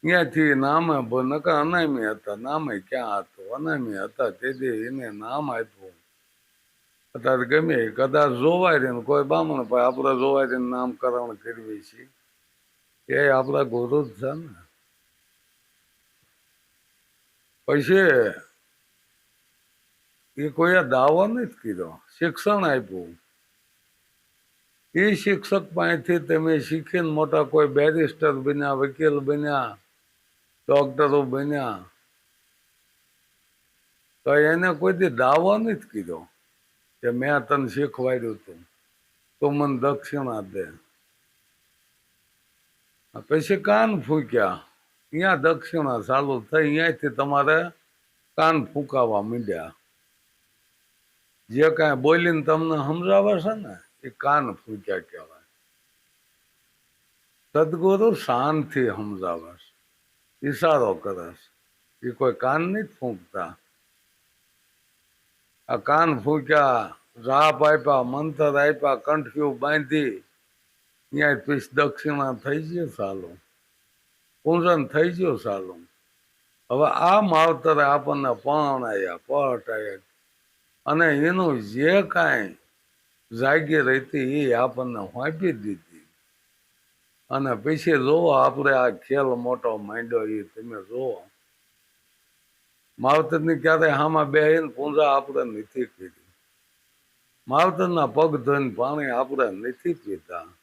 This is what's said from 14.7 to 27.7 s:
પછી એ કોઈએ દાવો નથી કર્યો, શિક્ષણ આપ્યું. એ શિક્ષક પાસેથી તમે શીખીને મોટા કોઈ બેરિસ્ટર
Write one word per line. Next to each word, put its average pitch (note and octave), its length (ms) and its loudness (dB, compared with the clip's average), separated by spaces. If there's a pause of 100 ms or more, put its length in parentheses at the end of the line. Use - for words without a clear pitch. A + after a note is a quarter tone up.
પછી D#3 420 4 (2250)
એ D3 120 -4
કોઈએ E3+ 340 4
દાવો C#3+ 440 4
નથી A3+ 460 -6
કર્યો, E2+ 280 -10 (180)
શિક્ષણ F#3+ 460 0
આપ્યું. F#2+ 560 -4 (1700)
એ G3 200 2
શિક્ષક G3 580 -2
પાસેથી E3+ 460 0
તમે D#3+ 400 2
શીખીને D#3+ 500 -4
મોટા D3+ 340 2
કોઈ D3 240 4
બેરિસ્ટર D3+ 640 2